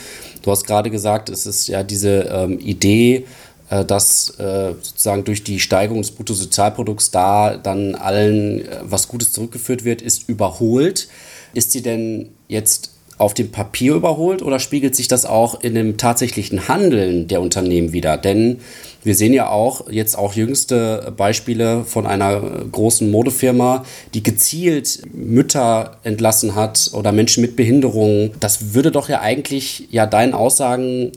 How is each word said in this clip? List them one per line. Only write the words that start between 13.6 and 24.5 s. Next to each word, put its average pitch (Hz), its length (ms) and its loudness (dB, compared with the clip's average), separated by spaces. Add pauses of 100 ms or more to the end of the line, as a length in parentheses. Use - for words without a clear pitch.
überholt 170 480 0
oder 135 160 -2
spiegelt 135 380 -2
sich 127 120 -2
das 127 180 2
auch 113 360 2
in 117 140 -2
dem 110 220 0
tatsächlichen 120 720 -2
Handeln 104 600 2
der 90 120 0
Unternehmen 87 540 0
wider? 80 240 0
Denn 110 440 2 (420)
wir 107 100 2
sehen 107 180 4
ja 135 160 4
auch 113 440 -2
jetzt 107 260 -4
auch 101 160 -2
jüngste 113 800 -2
Beispiele 113 680 0
von 107 240 -2
einer 101 340 0
großen 107 720 0
Modefirma, 127 720 2 (300)
die 107 80 -4
gezielt 151 800 0 (100)